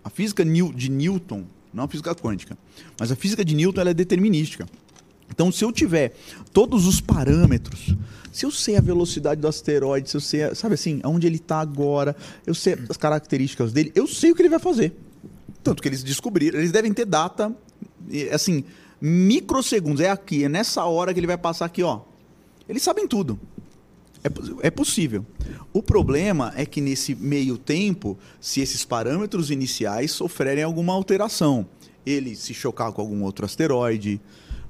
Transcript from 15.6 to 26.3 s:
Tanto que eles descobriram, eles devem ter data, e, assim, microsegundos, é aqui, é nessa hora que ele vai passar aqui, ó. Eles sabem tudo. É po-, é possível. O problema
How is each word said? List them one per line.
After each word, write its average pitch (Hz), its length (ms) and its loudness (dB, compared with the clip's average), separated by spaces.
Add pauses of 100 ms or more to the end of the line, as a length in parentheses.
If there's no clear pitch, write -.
Tanto - 180 0
que - 80 -4
eles 131 140 -4
descobriram, 151 560 0
eles 165 120 2
devem 214 220 2
ter 233 120 0
data, 185 480 0 (560)
e, 147 200 -4
assim, 151 340 0 (380)
microsegundos, 185 1000 2
é 185 80 4
aqui, 165 340 -2
é 143 60 0
nessa 180 360 -2
hora 175 280 0
que 175 60 0
ele 170 80 0
vai 175 100 -2
passar 170 280 -4
aqui, 170 180 -4
ó. 127 180 -2 (680)
Eles - 160 -6
sabem 392 240 0
tudo. 151 320 -2 (840)
É 147 60 -2
po-, - 320 -10
é 151 100 2
possível. 123 540 -2 (480)
O - 100 0
problema 156 720 2